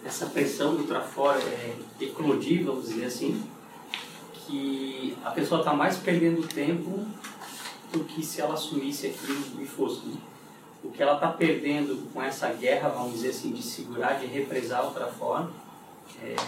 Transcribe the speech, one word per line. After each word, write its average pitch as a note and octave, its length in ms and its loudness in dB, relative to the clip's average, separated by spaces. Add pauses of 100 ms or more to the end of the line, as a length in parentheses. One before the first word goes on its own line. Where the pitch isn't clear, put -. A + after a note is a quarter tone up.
essa - 220 -4
pressão D3 480 2
do D#3 100 2
trafora - 540 4
é A#2+ 380 -2 (240)
eclodir, D3 640 4
vamos B2+ 240 -2
dizer A2+ 160 -2
assim, - 380 0 (1040)
que C3+ 800 -2
a - 60 -2
pessoa - 320 2
tá D3 100 4
mais D#3 240 4
perdendo E3 500 4
tempo E3+ 600 0 (880)
do D#3 120 0
que D3+ 200 -4
se - 160 -4
ela D3+ 140 2
assumisse C#3+ 520 -2
aquilo C3+ 560 -4
e C#3 40 -6
fosse, - 400 -2
né? A#2 100 -6 (680)
O - 80 -8
que - 100 -12
ela C#3+ 160 8
tá E3+ 120 4
perdendo C#3+ 840 2
com C3+ 80 -4
essa C3 280 0
guerra, B2 400 4
vamos B2 240 0
dizer A#2 160 -2
assim, B2+ 240 -2
de A#2 100 -4
segurar, B2 520 -2
de C3+ 120 -2
represar B2+ 580 0
o - 60 0
trafora, B2+ 580 -2 (720)
é, - 140 -8 (140)